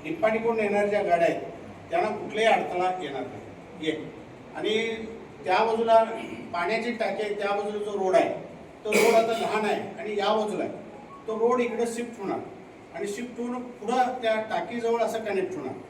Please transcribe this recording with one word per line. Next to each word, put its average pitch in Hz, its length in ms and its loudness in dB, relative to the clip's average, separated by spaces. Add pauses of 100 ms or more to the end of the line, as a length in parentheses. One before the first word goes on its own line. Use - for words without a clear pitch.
निप्पाणीकडून 220 540 2
येणाऱ्या 202 300 2
ज्या 202 140 2
गाड्या 170 260 4
आहेत - 140 0 (480)
त्यांना 175 180 2
कुठलाही 214 380 0
अडथळा 180 560 2
येणार 135 180 -6
नाही. - 280 -10 (400)
एक - 160 -4 (520)
आणि 196 160 0 (720)
त्या 208 200 4
बाजूला 226 400 6 (480)
पाण्याची 226 380 0
टाकी 202 320 -2
आहे, 202 120 -2
त्या 202 220 0
बाजूला 208 360 -4
जो 190 120 0
रोड 185 100 4
आहे - 140 6 (560)
तो 214 80 0
रोड 220 220 6
आता 226 180 6
लहान 214 320 0
आहे - 380 -2
आणि 214 100 -4
या 202 240 2
बाजूला 190 280 -2
आहे, - 80 -6 (560)
तो 220 60 -2
रोड 240 260 4
इकडे 233 260 0
शिफ्ट 233 340 -6
होणार 185 180 -2 (560)
आणि 202 120 -4
शिफ्ट 240 340 -6
होऊन 240 140 -4
पुढं 247 420 -4
त्या 226 380 2
टाकीजवळ 226 680 -2
असं 214 180 0
कनेक्ट 196 380 -2
होणार 135 180 -6 (160)